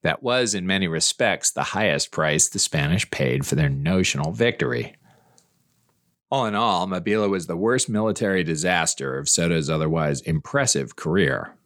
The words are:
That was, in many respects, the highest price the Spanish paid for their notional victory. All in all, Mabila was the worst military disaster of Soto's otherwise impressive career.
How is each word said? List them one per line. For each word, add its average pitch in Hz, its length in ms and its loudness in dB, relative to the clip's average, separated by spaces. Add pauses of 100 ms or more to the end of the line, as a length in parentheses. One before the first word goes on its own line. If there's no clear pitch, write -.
That 82 220 -2
was, 123 320 0
in 92 100 -4
many 95 220 2
respects, 82 640 0
the - 240 -4
highest 90 340 0
price 78 380 2
the - 100 -6
Spanish 78 540 0
paid 67 340 0
for - 100 -2
their 73 120 2
notional 76 640 0
victory. 117 640 -2 (1400)
All 135 140 0
in 104 100 -2
all, 101 320 2
Mabila 101 420 0
was 92 180 -2
the 85 100 -4
worst 117 320 0
military 104 560 0
disaster 80 720 0
of 73 100 -6
Soto's 85 420 2
otherwise 78 520 0
impressive 80 760 -2
career. 78 580 0 (120)